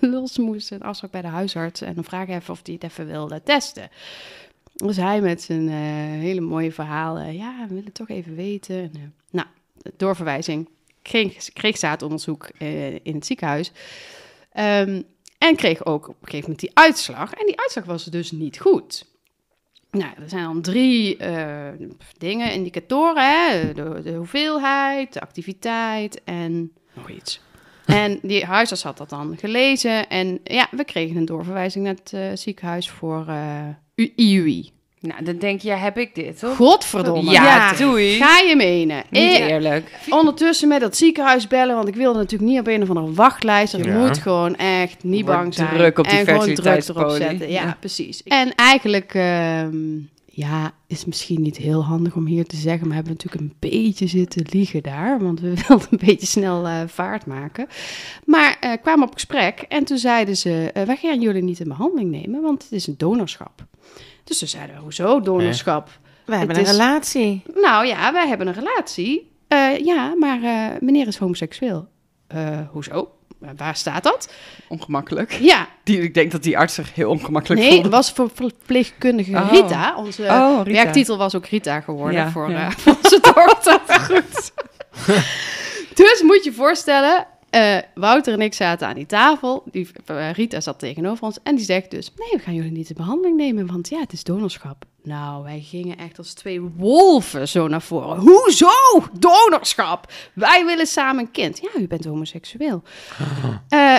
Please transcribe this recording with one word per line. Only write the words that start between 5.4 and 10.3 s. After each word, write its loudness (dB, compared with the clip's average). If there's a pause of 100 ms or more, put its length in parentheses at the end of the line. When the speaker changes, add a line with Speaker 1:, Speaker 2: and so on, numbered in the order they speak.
Speaker 1:
zijn, -6
eh, -6 (460)
hele -6
mooie -6
verhalen: -10
"Ja, -14
we -12
willen -12
het -20
toch -16
even -12
weten." -10
En, -10
eh, -16 (300)
nou, -6 (500)
doorverwijzing. -6 (340)